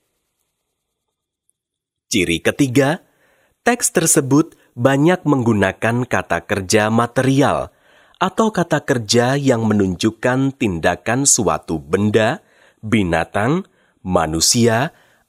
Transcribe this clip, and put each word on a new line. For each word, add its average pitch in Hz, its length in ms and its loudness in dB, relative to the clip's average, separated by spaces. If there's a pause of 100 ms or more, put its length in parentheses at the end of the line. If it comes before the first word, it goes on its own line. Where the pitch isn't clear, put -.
(2000)
Ciri 85 320 -2
ketiga, 139 640 0 (640)
teks 240 240 0
tersebut 151 640 0 (160)
banyak 143 560 0
menggunakan 117 800 0
kata 90 400 -4
kerja 104 400 0
material 117 880 0 (480)
atau 214 320 -2
kata 165 320 -2
kerja 120 480 0
yang 127 320 0
menunjukkan 110 880 0
tindakan 95 720 -2
suatu 82 480 0
benda, 104 640 0 (400)
binatang, 104 880 -2 (320)
manusia, 98 960 0 (340)